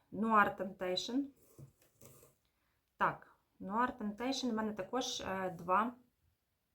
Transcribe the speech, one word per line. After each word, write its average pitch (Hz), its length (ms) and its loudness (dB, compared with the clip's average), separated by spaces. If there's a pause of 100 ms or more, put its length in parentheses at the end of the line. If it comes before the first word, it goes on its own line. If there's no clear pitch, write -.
(120)
Noir 202 460 4
Temptation. 208 680 -2 (1700)
Так, - 300 0 (340)
Noir 226 360 -2
Temptation. 240 520 -2
У 220 40 0
мене 214 200 -2
також, 240 480 -4
е, 190 280 -2
два, 185 440 2 (800)